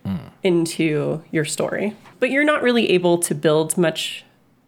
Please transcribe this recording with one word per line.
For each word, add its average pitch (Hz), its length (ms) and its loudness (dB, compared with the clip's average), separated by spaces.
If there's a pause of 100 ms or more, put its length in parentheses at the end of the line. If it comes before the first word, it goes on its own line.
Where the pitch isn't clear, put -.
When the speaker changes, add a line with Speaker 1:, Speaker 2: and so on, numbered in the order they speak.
Speaker 1:
Hmm. - 120 -4 (260)
Speaker 2:
into 156 880 0
your 156 140 0
story. - 500 -4 (240)
But 254 100 0
you're 269 140 2
not 302 180 2
really 240 300 2
able 175 260 4
to 175 160 -2
build 156 420 2
much - 480 -2 (440)